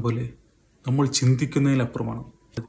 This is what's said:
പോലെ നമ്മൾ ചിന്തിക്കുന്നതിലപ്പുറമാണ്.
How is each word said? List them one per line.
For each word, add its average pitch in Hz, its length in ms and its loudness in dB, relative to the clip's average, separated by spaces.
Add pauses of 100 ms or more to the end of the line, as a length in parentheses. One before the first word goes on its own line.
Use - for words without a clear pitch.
പോലെ 117 180 -2 (640)
നമ്മൾ 139 180 2 (140)
ചിന്തിക്കുന്നതിലപ്പുറമാണ്. 127 1040 0 (460)